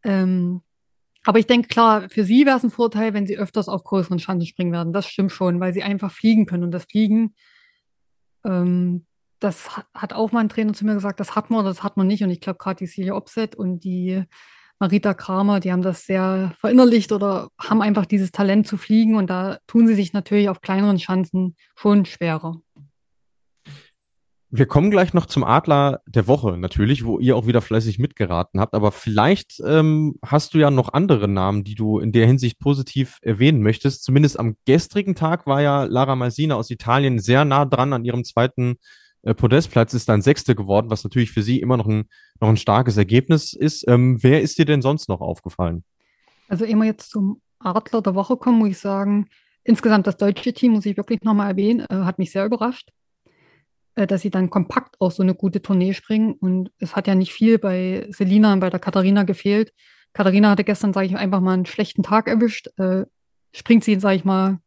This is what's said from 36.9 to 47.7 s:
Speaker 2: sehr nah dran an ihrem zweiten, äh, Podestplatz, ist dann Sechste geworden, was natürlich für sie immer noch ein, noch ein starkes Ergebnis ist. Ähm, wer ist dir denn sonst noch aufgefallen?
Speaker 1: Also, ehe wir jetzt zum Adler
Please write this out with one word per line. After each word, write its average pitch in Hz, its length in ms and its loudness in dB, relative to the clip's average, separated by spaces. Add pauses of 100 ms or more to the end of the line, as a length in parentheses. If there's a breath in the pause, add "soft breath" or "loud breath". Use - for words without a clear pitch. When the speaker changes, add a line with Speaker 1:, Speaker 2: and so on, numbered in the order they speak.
Speaker 2:
sehr 120 260 2
nah 143 200 2
dran 131 280 0
an 120 120 -4
ihrem 120 180 -4
zweiten, 123 540 -2 (460 soft breath)
äh, - 120 -2
Podestplatz, 123 580 2
ist 120 160 -4
dann 107 140 2
Sechste 131 320 2
geworden, 101 340 0
was 110 140 -6
natürlich 113 300 -2
für 110 100 -2
sie 120 160 0
immer 127 180 0
noch 110 120 -2
ein, 107 160 0 (360 soft breath)
noch 110 80 4
ein 110 80 6
starkes 110 400 2
Ergebnis 123 580 2
ist. - 340 -4
Ähm, 123 340 4
wer 135 180 6
ist - 160 -2
dir 160 100 2
denn 147 160 2
sonst 147 260 -2
noch 80 120 -4
aufgefallen? 85 600 -6 (640)
Speaker 1:
Also, 202 180 -4
ehe 214 120 -2
wir 220 80 4
jetzt 220 260 -4
zum 202 300 -4 (180)
Adler 214 440 -4